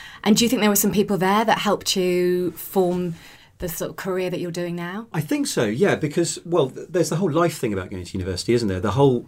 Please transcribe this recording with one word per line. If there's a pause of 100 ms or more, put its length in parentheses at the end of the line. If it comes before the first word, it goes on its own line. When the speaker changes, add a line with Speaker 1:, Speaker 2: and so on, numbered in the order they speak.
(240)
Speaker 1:
and
do
you
think
there
were
some
people
there
that
helped
you
form (440)
the
sort
of
career
that
you're
doing
now?
Speaker 2:
I
think
so,
yeah,
because,
well,
th-,
there's
the
whole
life
thing
about
going
to
university,
isn't
there?
The
whole